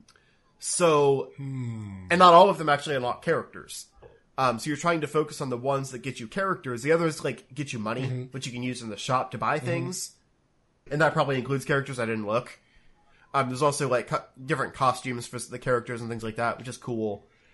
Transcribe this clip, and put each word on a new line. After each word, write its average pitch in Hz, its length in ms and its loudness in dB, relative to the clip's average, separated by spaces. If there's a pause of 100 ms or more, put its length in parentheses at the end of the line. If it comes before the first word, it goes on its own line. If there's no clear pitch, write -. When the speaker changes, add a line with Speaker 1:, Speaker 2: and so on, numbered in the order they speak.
(600)
Speaker 1:
So, 147 800 4
Speaker 2:
Hmm. 113 720 -8
Speaker 1:
and 175 80 6
not 180 140 12
all 190 160 12
of 165 80 0
them 156 120 -4
actually 143 280 0
unlock 120 260 -4
characters. - 640 -6 (520)
Um, 123 220 2
so 151 100 -6
you're 143 80 -4
trying 170 240 0
to 143 60 -4
focus 151 340 -2
on 135 80 -4
the 123 80 -2
ones 135 340 -2
that 123 80 -10
get 127 200 -8
you 113 80 -10
characters. 156 540 -4
The 143 100 2
others, 165 320 2
like, 131 300 -8
get 143 200 -8
you 120 60 -6
money, 113 240 -4
Speaker 2:
Mm-hmm. 127 280 -4
Speaker 1:
which 131 140 -10
you 123 80 -8
can 123 100 -6
use 123 180 -6
in 113 80 -10
the 101 80 -8
shop 127 340 -2
to 120 60 -8
buy 120 200 0
Speaker 2:
Mm-hmm. 131 80 -8
Speaker 1:
things. 175 460 -4 (800)
And 147 100 0
that 147 120 4
probably 139 240 0
includes 131 280 -4
characters. 139 340 -2
I 117 60 -2
didn't 110 200 -4
look. 113 320 -2 (760)
Um, 135 160 2
there's 127 120 -6
also, 143 260 2
like, 120 200 0
co-, 143 160 -4 (200)
different 131 300 -2
costumes 123 540 -2
for - 80 -12
s-, 113 120 -10
the 123 120 -12
characters 120 420 -2
and 117 80 -8
things 113 140 -8
like 110 140 -8
that, 117 200 -2
which 123 100 -14
is 123 100 -10
cool. 110 500 -6 (260)